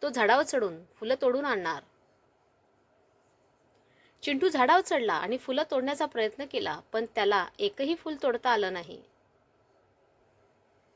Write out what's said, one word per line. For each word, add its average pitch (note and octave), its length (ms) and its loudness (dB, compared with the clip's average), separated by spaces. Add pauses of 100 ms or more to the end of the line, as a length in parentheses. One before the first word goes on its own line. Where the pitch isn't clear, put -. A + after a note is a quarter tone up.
तो C#4+ 60 0
झाडावर A#3+ 340 4
चढून G3 420 -4
फुलं A3+ 380 -4
तोडून C4 220 2
आणणार. F3+ 380 -2 (2500)
चिंटू D4 260 0
झाडावर D#4 320 6
चढला A#3+ 340 0
आणि G3+ 240 -2
फुलं C4 320 -2
तोडण्याचा C#4+ 360 -2
प्रयत्न A3+ 440 -4
केला, F3+ 300 -6 (120)
पण A3+ 220 -2
त्याला G3+ 340 2 (100)
एकही C4+ 360 -2
फूल D#4 280 -8
तोडता B3 280 0
आलं G3+ 220 0
नाही. F3 300 -12 (1900)